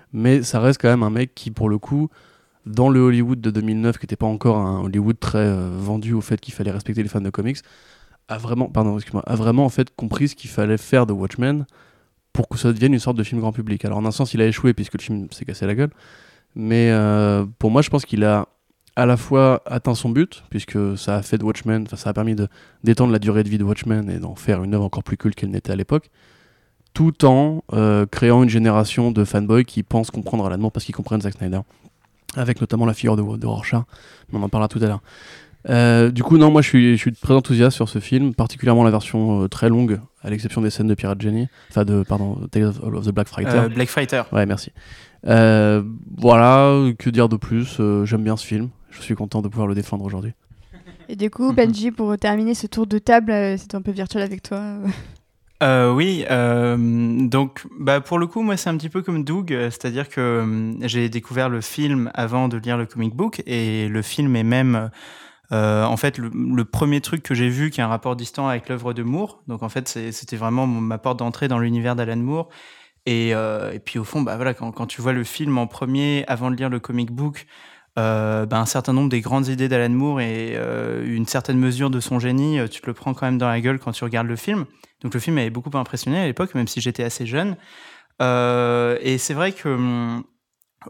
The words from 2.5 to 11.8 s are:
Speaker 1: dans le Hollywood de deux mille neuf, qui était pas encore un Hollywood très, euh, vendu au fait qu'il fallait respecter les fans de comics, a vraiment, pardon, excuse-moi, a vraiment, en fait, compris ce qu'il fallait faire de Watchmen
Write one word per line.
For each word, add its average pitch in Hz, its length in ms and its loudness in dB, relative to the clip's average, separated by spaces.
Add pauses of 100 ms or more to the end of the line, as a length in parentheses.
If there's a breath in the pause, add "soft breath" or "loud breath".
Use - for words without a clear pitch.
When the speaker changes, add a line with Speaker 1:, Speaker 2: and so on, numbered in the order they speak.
Speaker 1:
dans 113 220 2
le 131 120 4
Hollywood 123 400 2
de 113 100 -2
deux 107 100 -2
mille 110 200 -2
neuf, 113 180 0
qui - 80 -10
était 110 100 -6
pas 113 100 -4
encore 110 300 2
un 95 240 -2
Hollywood 101 400 0
très, - 180 -2
euh, 98 300 2 (100)
vendu 107 360 -4
au 110 80 0
fait 107 180 -4
qu'il - 140 -16
fallait 101 180 -4
respecter 110 300 -4
les 104 60 -4
fans 104 120 -4
de 98 100 -4
comics, 117 280 -4 (720 soft breath)
a 110 100 -8
vraiment, 120 280 -2
pardon, 107 300 0
excuse-moi, 104 300 -6
a 120 100 0
vraiment, 117 300 4
en - 20 0
fait, - 260 -2
compris 139 340 -2
ce - 80 -10
qu'il - 140 -18
fallait 107 280 0
faire 123 280 2
de 104 60 -2
Watchmen 123 540 -2 (680 soft breath)